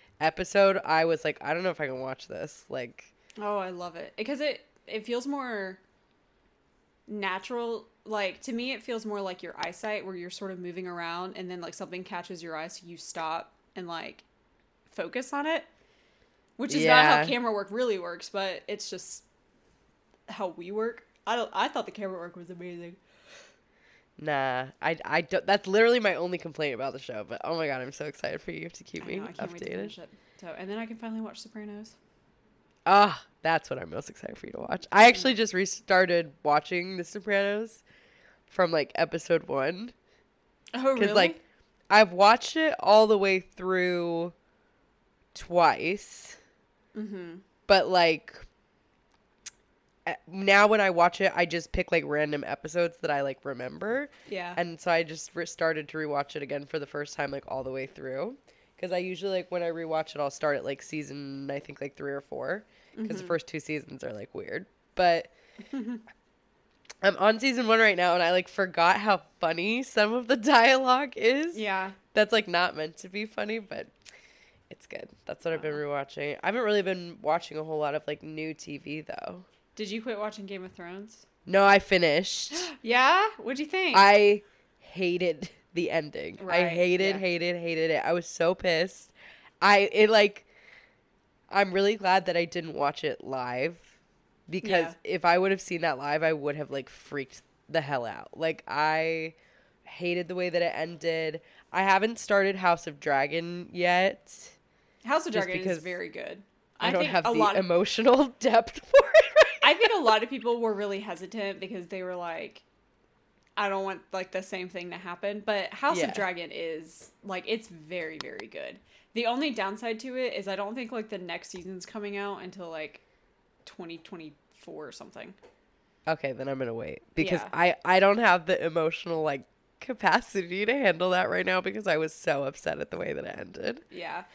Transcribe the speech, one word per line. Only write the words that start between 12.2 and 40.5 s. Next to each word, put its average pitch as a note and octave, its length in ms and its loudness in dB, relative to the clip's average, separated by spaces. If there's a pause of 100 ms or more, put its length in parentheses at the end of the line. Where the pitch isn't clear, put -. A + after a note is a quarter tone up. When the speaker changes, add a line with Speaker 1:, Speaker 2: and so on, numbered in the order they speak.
Speaker 2:
your E3 140 -10
eye, D#3+ 120 -8
so F3 180 -18
you E3+ 100 -16
stop D#3+ 560 -8 (240)
and, F#3 100 -10
like, - 380 -12 (680)
focus B3 400 -8
on C#4+ 140 -2
it. D#4+ 180 -2 (920)
Which B2+ 180 -6
is D3+ 100 2
not D3+ 220 8
how D3+ 160 8
Speaker 1:
Yeah. - 40 2
Speaker 2:
camera A#3+ 260 -2
work G3+ 180 -4
really A3+ 280 -2
works, E3+ 300 -12
but F#3+ 400 -6
it's G#3 220 -8
just - 340 -14 (1040)
how G3 200 -6
we E3+ 220 -12
work. A3 360 -6 (200)
I G#3+ 100 0
don't, A3+ 180 -4
I A3 140 0
thought C4+ 180 -6
the F#3 60 -14
camera F#3+ 260 -10
work E3+ 180 -14
was F3 140 -18
amazing. F3 460 -14 (1200)
Speaker 1:
Nah, C3+ 480 -2 (160)
I, D#3+ 220 0
I D#3 180 0
don't, F3 240 -2
that's G3+ 200 2
literally A3+ 340 6
my G3 160 2
only F3+ 200 -2
complaint D3+ 380 -4
about B2+ 180 -6
the B2+ 60 -12
show, A2 280 -10
but - 180 -10
oh D#3+ 120 -4
my D#3+ 100 -2
God, C3 140 -4
I'm C3 120 -10
so D3 120 -10
excited D3 380 -8
for - 80 -12
you E3 180 -10
to - 160 -20
keep E3 200 -12
Speaker 2:
I - 20 -14
Speaker 1:
me - 100 -8
Speaker 2:
know, G3+ 80 -8
I - 80 -14
can't - 200 -10
wait F3 80 -16
to - 40 -12
Speaker 1:
updated. - 120 -10
Speaker 2:
finish G#3 220 -10
it. F3 120 -20 (280)
So, F#3 100 -18
and F#3 200 -14
then G#3 100 -8
I A3+ 60 -8
can A3+ 140 -14
finally A3 240 -10
watch - 180 -14
Sopranos. G#3+ 560 -16 (880)
Speaker 1:
Ah, G3+ 400 6 (160)
that's D#3+ 300 0
what C3 80 -6
I'm F2 100 -10
most - 220 -10
excited - 260 -14
for - 100 -18
you - 60 -14
to - 80 -12
watch. - 320 -8
I G#3+ 140 10
actually A#3+ 260 6
Speaker 2:
Yeah. A3 60 0
Speaker 1:
just G#3+ 160 0
restarted F#3 880 2
watching F3 560 0
The F3 60 -6
Sopranos G3+ 760 -2 (640)
from, F3 260 0
like, D#3 240 0
episode D#3+ 540 0
one. E3 440 -4 (840)